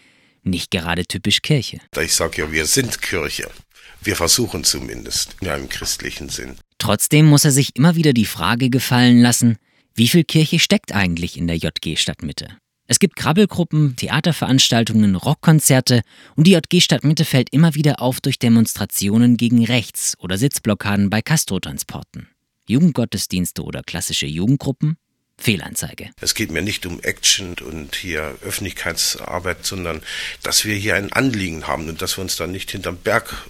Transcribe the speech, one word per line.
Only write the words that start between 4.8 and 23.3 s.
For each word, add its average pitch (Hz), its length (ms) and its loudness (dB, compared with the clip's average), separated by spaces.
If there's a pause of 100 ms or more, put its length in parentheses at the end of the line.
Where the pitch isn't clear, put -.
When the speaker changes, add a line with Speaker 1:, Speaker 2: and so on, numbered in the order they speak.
Speaker 2:
in 92 100 -6
einem 69 200 -6
christlichen - 600 -10
Sinn. 65 260 -12 (240)
Speaker 1:
Trotzdem 147 480 4
muss 147 180 6
er 151 60 4
sich 135 240 0
immer 170 200 4
wieder 156 180 4
die 113 120 2
Frage 117 460 -2
gefallen 123 500 6
lassen, 120 360 4 (360)
wie 117 140 4
viel 170 160 4
Kirche 160 340 2
steckt - 380 0
eigentlich 90 420 -2
in 80 80 -4
der 85 120 -2
J 80 220 -6
G 78 160 -6
Stadtmitte? - 520 -6 (380)
Es - 140 0
gibt - 160 2
Krabbelgruppen, 156 800 2
Theaterveranstaltungen, 113 1200 2
Rockkonzerte 131 840 4 (340)
und 156 120 6
die 196 40 8
J 170 180 4
G 175 120 4
Stadtmitte 151 420 2
fällt 127 280 2
immer 156 240 4
wieder 147 260 0
auf 127 180 0
durch 135 200 -2
Demonstrationen 117 960 4
gegen 117 260 2
rechts - 560 -2
oder 90 180 -6
Sitzblockaden 101 720 0
bei 107 120 0
Castrotransporten. - 1040 -6 (400)
Jugendgottesdienste 110 960 0